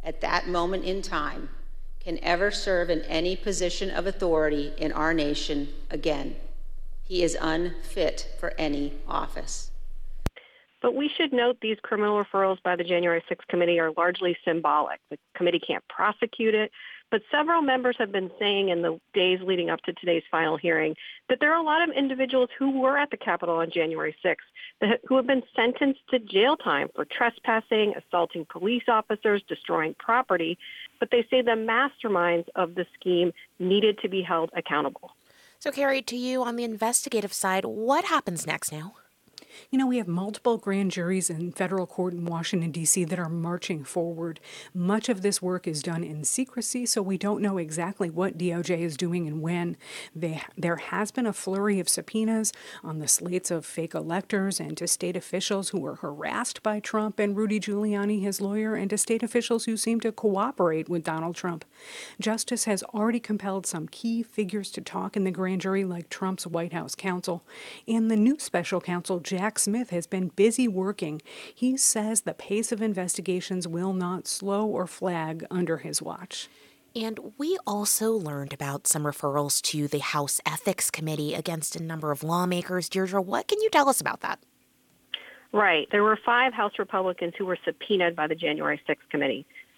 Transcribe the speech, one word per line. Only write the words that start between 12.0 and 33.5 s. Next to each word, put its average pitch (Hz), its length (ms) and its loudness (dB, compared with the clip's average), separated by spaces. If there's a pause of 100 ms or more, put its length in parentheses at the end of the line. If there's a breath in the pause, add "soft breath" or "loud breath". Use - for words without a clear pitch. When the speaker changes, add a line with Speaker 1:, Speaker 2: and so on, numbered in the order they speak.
Speaker 2:
referrals 196 400 2
by 180 140 2
the 175 80 -2
January 175 460 4
sixth - 180 -4
committee 175 320 4
are 160 160 2
largely 180 480 2
symbolic. 151 560 2 (100)
The 151 80 -10 (160)
committee 175 320 2
can't 131 220 -4
prosecute 220 680 0
it, 214 180 2 (380 loud breath)
but 208 120 0 (100)
several 311 300 4
members 254 380 2
have 208 120 0
been 185 260 -2
saying 196 300 2
in 175 140 2
the 165 180 0 (140)
days 185 280 4
leading 180 280 0
up 165 140 -2
to 180 100 -4
today's 170 360 0
final 160 280 2
hearing 160 380 2 (340 loud breath)
that 254 100 2
there 302 140 6
are 330 80 4
a - 20 0
lot 320 240 4
of 302 80 -4
individuals 262 640 2
who 269 240 2
were 262 160 4
at 285 140 0
the 214 60 -4
Capitol 175 400 0
on 165 140 0
January 156 500 0
sixth - 260 0 (340 loud breath)
that, 220 240 4
who 262 100 4
have 254 120 4
been 262 160 4 (120)
sentenced 254 540 2
to 254 100 4
jail 214 380 4
time 143 380 0
for - 100 -2
trespassing, 220 880 2
assaulting 170 540 -2
police 214 400 0
officers, 214 580 2
destroying 160 520 -2
property, 180 580 2 (420 loud breath)
but 233 120 0
they 240 180 4
say 254 120 6
the 233 100 2
masterminds 220 1040 2
of 175 200 0
the 185 100 -2 (140)
scheme 175 320 2 (280 loud breath)